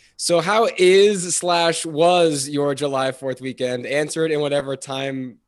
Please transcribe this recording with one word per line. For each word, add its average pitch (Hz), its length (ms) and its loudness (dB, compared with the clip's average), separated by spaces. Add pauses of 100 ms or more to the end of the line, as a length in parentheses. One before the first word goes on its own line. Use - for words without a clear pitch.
(160)
So 170 240 0
how 208 280 0 (100)
is 185 580 4
slash 170 480 0
was 160 640 2
your 143 280 -2
July 135 340 -2
fourth 131 300 -8
weekend? 123 440 -6
Answer 147 420 -2
it 160 40 -2
in 147 80 0
whatever 143 380 -2
time 135 720 -8